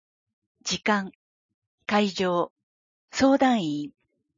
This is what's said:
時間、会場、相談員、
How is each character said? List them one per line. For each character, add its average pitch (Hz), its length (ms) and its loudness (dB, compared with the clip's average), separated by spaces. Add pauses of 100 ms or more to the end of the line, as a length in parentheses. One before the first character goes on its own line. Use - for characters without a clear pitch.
(640)
時 185 160 -6
間、 202 320 -2 (760)
会 208 220 0
場、 180 440 -2 (580)
相 269 260 4
談 247 280 2
員、 147 260 -6 (460)